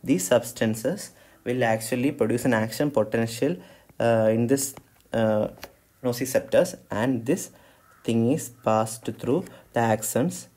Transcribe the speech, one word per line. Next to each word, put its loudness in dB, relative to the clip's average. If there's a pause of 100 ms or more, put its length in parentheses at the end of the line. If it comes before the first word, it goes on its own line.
These 0
substances 0 (340)
will 0
actually 0
produce 0
an 4
action 0
potential, 0 (440)
uh, 4
in 2
this, 0 (380)
uh, 2 (560)
nociceptors, 0 (140)
and -2
this -2 (520)
thing 2
is -4 (160)
passed 0
through -2 (280)
the 0
axons 0